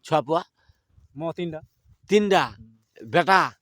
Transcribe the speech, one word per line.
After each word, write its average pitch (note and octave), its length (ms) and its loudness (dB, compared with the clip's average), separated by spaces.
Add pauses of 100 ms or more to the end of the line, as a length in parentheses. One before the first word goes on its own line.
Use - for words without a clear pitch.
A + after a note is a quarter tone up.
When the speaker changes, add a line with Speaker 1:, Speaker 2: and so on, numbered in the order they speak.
Speaker 1:
ছ - 80 -20
পুয়া? D3+ 280 0 (720)
Speaker 2:
ম C#3 60 -14 (100)
তিনটা। E3 280 -10 (500)
Speaker 1:
তিনটা? G3 360 4
Speaker 2:
হুম। G#2 260 -20 (260)
Speaker 1:
বেটা? E3+ 440 2 (200)